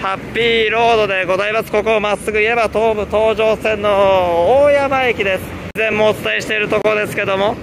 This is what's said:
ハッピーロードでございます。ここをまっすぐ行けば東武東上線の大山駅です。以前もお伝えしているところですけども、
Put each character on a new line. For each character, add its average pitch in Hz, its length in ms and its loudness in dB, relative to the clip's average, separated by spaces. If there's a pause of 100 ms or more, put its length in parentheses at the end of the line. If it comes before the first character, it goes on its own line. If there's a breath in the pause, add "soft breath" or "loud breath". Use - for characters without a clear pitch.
ハ 196 140 -4
ッ - 180 -12
ピ 220 80 -2
ー 226 300 2
ロ 226 100 0
ー 233 160 4
ド 214 100 2
で 190 160 -2
ご 185 140 0
ざ 202 100 -2
い 214 60 -4
ま 220 100 -2
す。 - 80 -10
こ 208 140 0
こ 220 100 2
を 214 60 2
ま 208 140 0
っ - 20 -14
す - 160 -6
ぐ 214 80 0
行 220 80 2
け 240 80 0
ば 220 100 0
東 220 260 0
武 208 120 -2
東 214 320 0
上 220 180 2
線 214 260 -2
の 196 800 2
大 294 100 4
山 269 340 0
駅 214 180 -2
で 190 140 0
す。 - 60 -8 (340)
以 - 20 -6
前 220 120 0
も 214 180 2
お 208 40 2
伝 214 260 -4
え - 20 -6
し - 60 -8
て 214 100 -2
い - 20 -2
る 208 80 -2
と 208 140 0
こ 208 80 2
ろ 214 60 2
で 208 120 -2
す - 80 -8
け 208 80 -4
ど 196 140 -2
も、 208 260 0